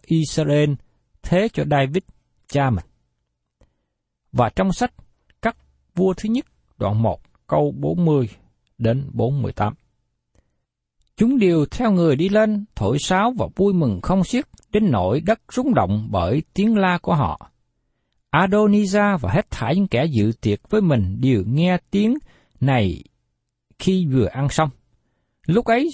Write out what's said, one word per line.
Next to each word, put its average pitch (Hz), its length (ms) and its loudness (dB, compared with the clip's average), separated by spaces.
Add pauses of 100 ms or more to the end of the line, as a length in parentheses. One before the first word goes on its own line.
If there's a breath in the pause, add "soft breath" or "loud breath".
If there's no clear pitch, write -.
Israel, 151 680 0 (500)
thế 190 300 0
cho - 180 -4
David 143 320 0 (440)
cha 139 220 0
mình. 120 160 -2 (1500)
Và 120 240 0
trong 190 160 0
sách 247 220 -4 (480)
Các 233 160 -4 (380)
Vua 185 180 0
thứ 214 160 -8
nhất, 247 160 -2 (320)
đoạn 104 240 0
một, 107 200 -2 (260)
câu 151 300 0
bốn 165 280 -2
mươi 139 240 0 (480)
đến 127 360 -2
bốn 123 280 -2
mươi 101 100 -4
tám. - 220 -4 (1400)
Chúng 254 220 2
đều 170 260 4
theo 240 260 -2
người 170 240 4
đi 170 140 0
lên, 214 360 0 (100)
thổi 110 240 0
sáo 202 380 0
và 101 180 -4
vui 196 180 2
mừng 123 280 0
không 185 220 0
xiết, 247 220 -2 (260)
đến 214 200 2
nỗi 104 300 0
đất 202 200 -2 (100)
rung 254 220 -2
động 107 380 0
bởi 101 320 0 (100)
tiếng 214 240 0
la 185 200 0
của 180 180 -2
họ. 131 340 -4 (800)
Adonijah 202 880 2
và 98 140 -4
hết 170 200 -2
thảy 127 240 -2
những 196 120 0
kẻ 127 180 0
dự 117 260 2 (100)
tiệc - 280 -2
với 214 120 2
mình 113 400 0
đều 127 260 2
nghe 170 300 0 (140)
tiếng 214 240 0 (440 soft breath)
này 123 440 0 (760)
khi 185 320 0
vừa 127 140 2
ăn 135 240 -4
xong. 156 200 -2 (760)
Lúc 214 200 0
ấy 262 280 0